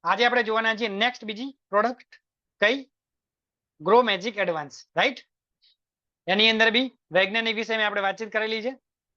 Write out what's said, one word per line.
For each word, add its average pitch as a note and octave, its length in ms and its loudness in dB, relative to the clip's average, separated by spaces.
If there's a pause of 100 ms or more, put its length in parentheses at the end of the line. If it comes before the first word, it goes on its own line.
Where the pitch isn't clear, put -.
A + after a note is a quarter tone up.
આજે G3 200 2
આપણે A#3+ 180 2
જોવાના A3 360 0
છીએ A3+ 100 -2
નેક્સ્ટ A3+ 360 -2
બીજી A3 260 -10 (180)
પ્રોડક્ટ, A3+ 420 0 (500)
કઈ? A3+ 180 2 (1000)
ગ્રો F#3+ 220 6
મેજિક G3+ 360 -2
advance, D#3+ 360 -4 (220)
રાઈટ? B3 240 0 (1040)
એની G#3 240 4
અંદર A3 200 4
બી B3 180 0 (220)
વૈજ્ઞાનિક G#3 460 0
વિશે A3+ 200 -6
મેં G#3+ 100 -2
આપણે G3+ 200 -2
વાતચીત G#3 260 -6
કરેલી A3 300 -4
છે B3 100 -6 (440)